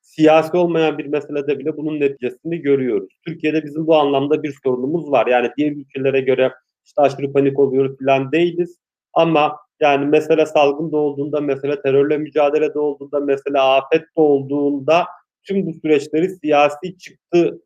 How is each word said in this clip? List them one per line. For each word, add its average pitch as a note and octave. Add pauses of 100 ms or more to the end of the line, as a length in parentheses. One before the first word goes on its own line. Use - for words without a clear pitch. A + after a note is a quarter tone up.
siyasi D#3
olmayan D#3+
bir C#3+
meselede C#3+
bile D3
bunun D3+
neticesini C#3
görüyoruz. C3
Türkiye'de D#3
bizim D3+
bu D#3+
anlamda C#3+
bir D3 (100)
sorunumuz C#3+
var. A#2
Yani A#2+
diğer D3
ülkelere C3+
göre C3 (320)
işte -
aşırı C#3
panik C#3
oluyoruz C3+
falan C3+
değiliz. F3 (340)
Ama D3+ (240)
yani C#3+
mesele D3+
salgında D3+
olduğunda, D3
mesele C#3+
terörle C#3
mücadelede D3
olduğunda, C#3+
mesele C#3
afette C3+
olduğunda C#3+ (380)
tüm G3
bu D#3+
süreçleri D#3
siyasi D3
çıktı -